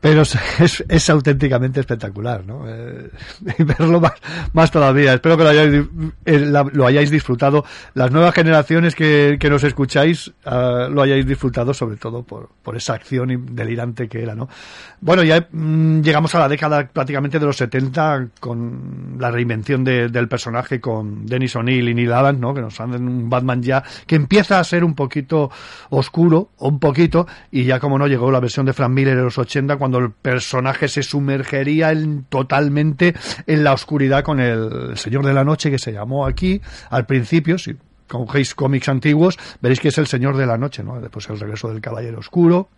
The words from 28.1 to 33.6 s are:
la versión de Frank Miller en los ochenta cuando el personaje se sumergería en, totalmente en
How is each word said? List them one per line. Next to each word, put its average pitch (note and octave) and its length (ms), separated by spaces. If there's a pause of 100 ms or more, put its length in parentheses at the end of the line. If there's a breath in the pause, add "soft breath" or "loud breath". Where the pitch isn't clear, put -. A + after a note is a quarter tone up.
la C3 100
versión B2 240
de C3 80
Frank B2+ 200
Miller C3+ 260
en B2+ 60
los A#2+ 120
ochenta C#3 400
cuando C3+ 140
el B2 220
personaje C3 720
se C#3 160
sumergería C#3 880
en, D#3 380
totalmente C#3+ 880 (320 loud breath)
en D3+ 180